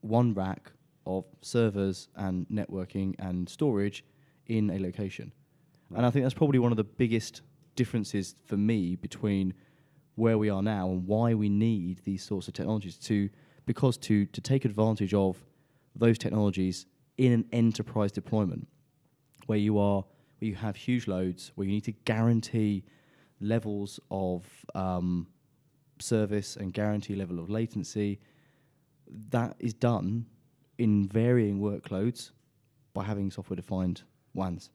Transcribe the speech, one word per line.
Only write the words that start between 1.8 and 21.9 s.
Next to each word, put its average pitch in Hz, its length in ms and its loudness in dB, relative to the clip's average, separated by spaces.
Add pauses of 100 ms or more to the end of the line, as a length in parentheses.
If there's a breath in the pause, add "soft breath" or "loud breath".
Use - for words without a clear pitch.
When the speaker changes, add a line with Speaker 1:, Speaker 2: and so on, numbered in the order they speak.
Speaker 1:
and 92 340 -4
networking 95 720 -4
and 90 300 -6
storage 104 540 0 (440 soft breath)
in 110 220 2
a 92 100 -2
location. 95 520 -6 (580 soft breath)
And 113 100 -6
I 117 40 4
Speaker 2:
Right. 123 100 4
Speaker 1:
think 135 120 2
that's 131 100 0
probably 139 240 4
one 120 120 4
of 113 60 2
the 110 60 2
biggest 113 580 -2 (340)
differences 107 600 -2 (100)
for 101 120 -4
me 101 380 2
between 98 580 -2 (640 soft breath)
where 113 220 4
we 107 120 2
are 98 140 0
now 101 260 0
and 92 160 -2
why 113 280 2
we 104 160 2
need 101 560 0
these 98 180 -4
sorts 98 240 -4
of - 60 -12
technologies 98 460 -4
to, 101 300 0 (360 soft breath)
because 123 320 2
to, 104 300 2
to - 140 -10
take 135 240 0
advantage 107 480 2
of 98 320 2 (500 soft breath)
those 117 220 6
technologies 95 680 0 (320)
in 127 160 6
an 113 180 2
enterprise 110 600 2
deployment 101 560 -2 (800)
where 107 100 0
you 104 200 2
are, 101 240 2 (380 soft breath)
where 110 100 -4
you 95 60 -6
have 104 200 -6
huge 123 320 -2
loads, 92 480 -4
where 98 120 -4
you 98 60 0
need 104 100 0
to - 80 -6